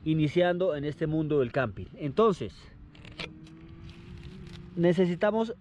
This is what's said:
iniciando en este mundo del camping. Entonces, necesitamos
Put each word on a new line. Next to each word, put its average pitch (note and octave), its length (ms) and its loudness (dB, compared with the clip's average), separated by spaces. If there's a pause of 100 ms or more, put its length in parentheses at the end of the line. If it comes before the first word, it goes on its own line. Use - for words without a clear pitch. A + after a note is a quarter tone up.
iniciando F3 720 2
en C#3+ 80 -4
este D3 220 -2
mundo D3+ 340 2
del A#2+ 120 0
camping. G#2+ 420 -2
Entonces, D#3 600 2 (2250)
necesitamos F3+ 840 2